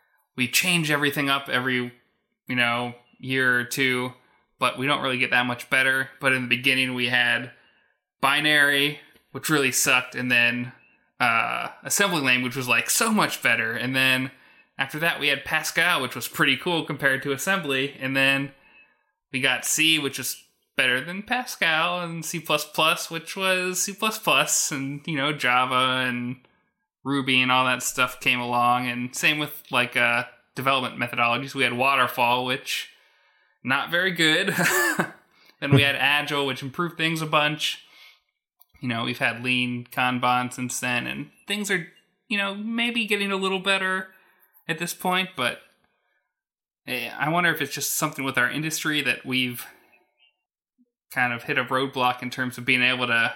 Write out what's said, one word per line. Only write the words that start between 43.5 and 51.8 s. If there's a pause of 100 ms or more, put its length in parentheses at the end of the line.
better (600)
at
this
point,
but, (1300)
eh, (100)
I
wonder
if
it's
just
something
with
our
industry
that
we've (1500)
kind
of
hit
a
roadblock